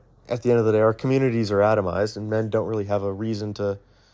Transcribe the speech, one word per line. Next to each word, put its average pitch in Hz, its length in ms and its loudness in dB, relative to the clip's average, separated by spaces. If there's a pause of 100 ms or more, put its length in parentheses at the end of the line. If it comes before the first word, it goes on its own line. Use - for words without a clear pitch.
(280)
at 120 140 -6
the 123 80 0
end 120 80 4
of 113 80 2
the 110 60 2
day, 107 80 4
our 110 120 4
communities 123 580 0
are 101 80 2
atomized, 101 580 2
and 107 120 -8
men 110 220 -2
don't 104 160 0
really 107 180 -4
have 101 180 -2
a 98 100 -4
reason 104 420 -6
to 101 240 -4 (360)